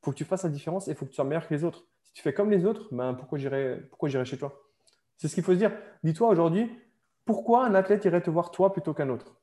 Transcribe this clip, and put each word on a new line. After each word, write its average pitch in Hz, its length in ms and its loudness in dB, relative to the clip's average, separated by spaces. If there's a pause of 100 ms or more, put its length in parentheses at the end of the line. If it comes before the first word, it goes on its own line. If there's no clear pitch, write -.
Faut 143 80 -4
que 131 40 -8
tu 156 100 -8
fasses 185 180 -4
la 175 60 -2
différence 160 380 -6
et 147 60 -6
faut 143 120 -10
que 131 40 -16
tu - 60 -18
sois 139 100 -2
meilleur 156 220 -4
que 156 60 -2
les 147 100 -2
autres. 170 220 -6 (180)
Si - 100 -20
tu - 80 -20
fais 143 120 -2
comme 208 180 2
les 185 140 4
autres, 220 260 -2
ben, 127 240 -4
pourquoi 143 240 -8
j'irais, 135 500 -4
pourquoi - 180 -4
j'irais 131 160 0
chez 127 140 -6
toi ? - 240 -10 (560)
C'est 160 100 -6
ce 147 60 -4
qu'il 175 100 -2
faut 185 100 4
se 180 40 4
dire. 226 140 2 (320)
Dis-toi 165 240 2
aujourd'hui, 180 420 4 (560)
pourquoi 233 400 2
un 220 80 2
athlète 196 320 4
irait 175 160 4
te 170 80 -2
voir 165 220 -2
toi 190 200 4
plutôt 165 220 -4
qu'un 143 160 -2
autre ? - 340 -8